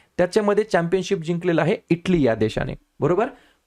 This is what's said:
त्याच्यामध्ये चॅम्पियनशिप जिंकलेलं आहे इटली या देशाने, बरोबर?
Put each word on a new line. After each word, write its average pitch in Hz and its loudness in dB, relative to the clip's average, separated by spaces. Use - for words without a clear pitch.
त्याच्यामध्ये 208 2
चॅम्पियनशिप 185 -2
जिंकलेलं 170 -2
आहे 160 0
इटली 170 2
या 113 2
देशाने, 110 -2
बरोबर? 180 0